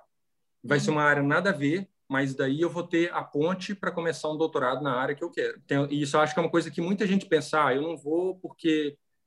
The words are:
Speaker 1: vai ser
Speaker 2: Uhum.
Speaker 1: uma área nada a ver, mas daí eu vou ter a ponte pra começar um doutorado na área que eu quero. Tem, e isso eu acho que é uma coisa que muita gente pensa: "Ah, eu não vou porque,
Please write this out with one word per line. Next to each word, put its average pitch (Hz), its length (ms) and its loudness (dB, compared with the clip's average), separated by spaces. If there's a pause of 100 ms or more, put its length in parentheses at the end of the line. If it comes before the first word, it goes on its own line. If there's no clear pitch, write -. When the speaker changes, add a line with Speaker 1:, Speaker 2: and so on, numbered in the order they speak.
(640)
Speaker 1:
vai 143 160 2
ser 147 120 0
Speaker 2:
Uhum. 151 60 2
Speaker 1:
uma 151 60 2
área 143 200 4
nada 165 260 2
a 185 40 2
ver, 147 340 -2 (220)
mas 135 260 0
daí 135 260 0
eu 170 80 0
vou 170 140 -6
ter 170 300 0
a 156 100 -4
ponte 185 500 -2
pra 190 180 -6
começar 165 380 -4
um 156 80 -4
doutorado 143 460 0
na 135 120 0
área 139 200 -2
que 151 80 -10
eu 170 80 -6
quero. 117 340 -4
Tem, 139 260 2
e 147 120 -2
isso 147 120 -2
eu 151 60 6
acho 151 120 2
que - 60 -2
é 165 40 2
uma 160 80 0
coisa 160 180 0
que - 120 -8
muita 196 260 0
gente 190 180 2
pensa: 151 400 2
"Ah, 127 100 4
eu 143 60 0
não 165 160 -6
vou 180 420 -2
porque, 156 580 -2 (300)